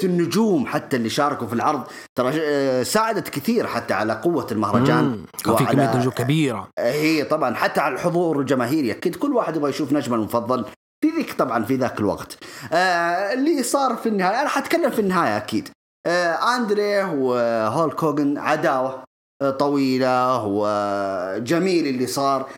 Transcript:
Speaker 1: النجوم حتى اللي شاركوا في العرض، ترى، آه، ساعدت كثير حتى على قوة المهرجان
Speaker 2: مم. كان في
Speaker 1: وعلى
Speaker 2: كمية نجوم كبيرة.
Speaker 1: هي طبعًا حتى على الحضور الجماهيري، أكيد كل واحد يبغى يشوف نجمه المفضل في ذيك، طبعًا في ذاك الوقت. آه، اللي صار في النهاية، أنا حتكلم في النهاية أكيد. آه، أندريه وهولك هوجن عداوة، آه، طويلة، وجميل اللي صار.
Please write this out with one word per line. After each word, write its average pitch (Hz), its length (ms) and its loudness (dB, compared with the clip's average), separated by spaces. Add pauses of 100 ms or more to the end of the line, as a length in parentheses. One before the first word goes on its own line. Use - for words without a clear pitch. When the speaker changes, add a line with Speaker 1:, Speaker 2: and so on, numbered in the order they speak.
Speaker 1:
النجوم 175 640 2
حتى 147 300 -4
اللي 113 140 0
شاركوا 139 360 -2
في 110 60 -6
العرض، 120 300 0 (320)
ترى، 131 280 0
آه، 139 400 2
ساعدت 214 460 0
كثير 170 380 0
حتى 117 280 -2
على 107 180 0
قوة 156 400 0
المهرجان 113 520 2
Speaker 2:
مم. 110 220 -4 (180)
كان 113 120 2
في 131 80 4
Speaker 1:
وعلى 127 120 2
Speaker 2:
كمية 113 200 2
نجوم 123 160 2
كبيرة. 123 560 0 (100)
Speaker 1:
هي 147 460 2
طبعًا 143 300 0
حتى 196 260 0
على 143 140 0
الحضور 160 460 0
الجماهيري، 123 500 0
أكيد 170 260 -2
كل - 160 -2
واحد 165 240 0
يبغى 147 140 0
يشوف 135 220 -2
نجمه 123 240 0
المفضل 113 480 0 (400)
في 311 120 4
ذيك، 277 160 -4
طبعًا 120 320 0
في 131 120 0
ذاك 123 240 -2
الوقت. 95 380 -4 (340)
آه، 156 40 2 (560)
اللي 277 300 0
صار 262 340 0
في 226 120 -2
النهاية، 202 320 2
أنا 294 80 0
حتكلم 311 420 0
في - 80 -6
النهاية 175 380 2
أكيد. 107 320 -4 (380)
آه، 175 500 2
أندريه 202 480 0
وهولك 123 1000 0
هوجن 147 340 2
عداوة، 135 640 0 (400)
آه، 139 80 2
طويلة، 131 960 2
وجميل 104 1400 0
اللي 127 200 -2
صار. 135 520 0